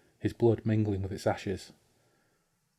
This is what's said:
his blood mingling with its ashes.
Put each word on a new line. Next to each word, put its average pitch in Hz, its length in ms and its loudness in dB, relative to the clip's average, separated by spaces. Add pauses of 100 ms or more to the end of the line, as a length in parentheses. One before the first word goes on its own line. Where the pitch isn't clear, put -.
(200)
his 101 140 -2
blood 113 300 4
mingling 107 380 0
with 95 100 -4
its - 160 -6
ashes. - 460 -4 (1040)